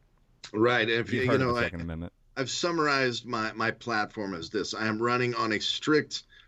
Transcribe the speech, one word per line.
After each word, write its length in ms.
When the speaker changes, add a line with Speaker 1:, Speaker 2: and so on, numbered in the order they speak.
Speaker 1:
Right. 360
If 240
Speaker 2:
You've 120
Speaker 1:
you, 60
Speaker 2:
heard 100
Speaker 1:
you 80
Speaker 2:
of 0
Speaker 1:
know, 60
Speaker 2:
the 60
Speaker 1:
I, 40
Speaker 2:
Second 180
Amendment. 300
Speaker 1:
I've 140
summarized 760
my, 260
my 180
platform 640
as 160
this. 240
I 120
am 140
running 340
on 180
a 80
strict 640